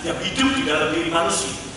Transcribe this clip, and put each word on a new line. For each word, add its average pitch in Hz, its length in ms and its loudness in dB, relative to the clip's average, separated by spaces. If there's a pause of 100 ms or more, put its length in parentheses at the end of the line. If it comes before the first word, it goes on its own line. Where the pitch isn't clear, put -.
yang 170 160 -2
hidup 262 340 2
di 277 80 0
dalam 302 300 2
diri 339 180 0
manusia. - 400 2 (240)